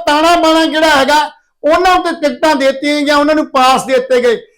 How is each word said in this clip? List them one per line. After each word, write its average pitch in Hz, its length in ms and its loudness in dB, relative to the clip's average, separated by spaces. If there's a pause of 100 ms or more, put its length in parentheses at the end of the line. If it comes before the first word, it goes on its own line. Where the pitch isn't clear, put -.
ਤਾਣਾ 311 300 2
ਬਾਣਾ 320 280 2
ਜਿਹੜਾ 311 240 0
ਹੈਗਾ, 285 420 0 (320)
ਉਹਨਾਂ 359 340 2
ਉੱਤੇ 330 320 -2
ਟਿਕਟਾਂ 302 280 -2
ਦੇ 269 100 -2
ਦਿੱਤੀਆਂ 294 360 -2
ਜਾਂ 294 140 0
ਉਹਨਾਂ 294 180 0
ਨੂੰ 302 120 -2
ਪਾਸ 254 400 0
ਦੇ 262 80 -2
ਦਿੱਤੇ 254 280 0
ਗਏ। 233 140 0 (220)